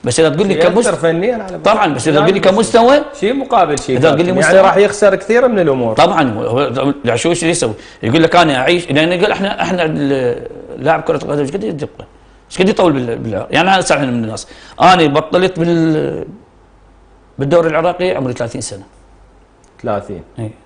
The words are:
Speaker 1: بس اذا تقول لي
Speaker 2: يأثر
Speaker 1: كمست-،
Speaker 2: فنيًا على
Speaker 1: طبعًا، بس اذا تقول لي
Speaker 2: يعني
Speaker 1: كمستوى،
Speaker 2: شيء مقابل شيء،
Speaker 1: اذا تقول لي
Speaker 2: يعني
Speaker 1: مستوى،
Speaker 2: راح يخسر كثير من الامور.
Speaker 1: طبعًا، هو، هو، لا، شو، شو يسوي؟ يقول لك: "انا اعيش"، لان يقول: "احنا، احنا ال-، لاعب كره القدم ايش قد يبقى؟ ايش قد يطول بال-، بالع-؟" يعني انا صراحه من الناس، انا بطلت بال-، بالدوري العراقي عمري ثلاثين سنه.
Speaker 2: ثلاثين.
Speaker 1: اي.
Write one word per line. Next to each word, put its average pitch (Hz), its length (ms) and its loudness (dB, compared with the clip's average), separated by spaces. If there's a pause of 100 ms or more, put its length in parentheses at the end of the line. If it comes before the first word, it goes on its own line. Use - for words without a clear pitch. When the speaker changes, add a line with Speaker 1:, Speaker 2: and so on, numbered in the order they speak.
Speaker 1:
بس 127 160 -2
اذا 160 100 4
تقول 175 180 -2
لي 190 60 0
Speaker 2:
يأثر 175 280 2
Speaker 1:
كمست-، 208 140 0
Speaker 2:
فنيًا 170 400 -2
على 190 240 -10
Speaker 1:
طبعًا، 196 340 2
بس 131 140 -4
اذا 151 120 2
تقول 170 140 2
لي 196 60 0
Speaker 2:
يعني 190 120 4
Speaker 1:
كمستوى، 233 460 4 (220)
Speaker 2:
شيء 214 140 0
مقابل 202 460 0
شيء، 127 180 -2
Speaker 1:
اذا 156 120 4
تقول 147 120 2
لي 175 60 2
Speaker 2:
يعني 139 120 0
Speaker 1:
مستوى، 165 200 4
Speaker 2:
راح 190 180 4
يخسر 202 380 2
كثير 240 320 2
من 214 120 0
الامور. 127 360 0
Speaker 1:
طبعًا، 160 380 2
هو، 117 260 -2
هو، 135 340 -2 (100)
لا، 117 120 0
شو، 165 180 0
شو 165 120 -4
يسوي؟ 156 280 0 (300)
يقول 143 200 2
لك: 165 120 2
"انا 156 220 4
اعيش"، 160 340 0
لان 160 200 2
يقول: 180 200 0
"احنا، 196 300 -4
احنا 175 240 -2
ال-، 139 600 -2 (300)
لاعب 151 240 0
كره 160 220 -2
القدم 147 160 -4
ايش 143 120 -4
قد 196 120 -6
يبقى؟ 151 420 -10 (460)
ايش - 100 -4
قد 190 80 4
يطول 185 240 2
بال-، 123 240 -4
بالع-؟" 113 340 -6
يعني 175 220 2
انا 185 80 2
صراحه 147 240 0
من 120 180 -2
الناس، 110 240 -10 (340)
انا 170 260 6
بطلت 160 520 0
بال-، 160 640 0 (1120)
بالدوري 160 300 2
العراقي 175 420 -2
عمري 127 220 -4
ثلاثين 120 280 -8
سنه. 98 220 -12 (1000)
Speaker 2:
ثلاثين. 101 400 -6 (160)
Speaker 1:
اي. 107 120 -8 (140)